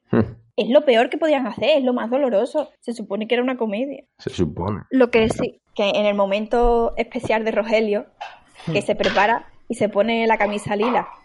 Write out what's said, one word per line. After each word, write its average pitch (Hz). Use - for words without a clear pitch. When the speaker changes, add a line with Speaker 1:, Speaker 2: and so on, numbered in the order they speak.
Speaker 1:
Hmm. 120
Speaker 2:
Es 214
lo 294
peor 240
que 330
podían 294
hacer, 277
es 262
lo 247
más 226
doloroso. 254
Se 240
supone 214
que 240
era 240
una 254
comedia. 240
Speaker 1:
Se -
supone. 87
Speaker 2:
Lo 247
que 220
Speaker 1:
Claro. 247
Speaker 2:
sí, -
que 202
en 208
el 208
momento 226
especial 226
de 226
Rogelio, 220
que 170
Speaker 3:
Hmm. -
Speaker 2:
se -
prepara 202
y 233
se 208
pone 226
la 220
camisa 208
lila. 220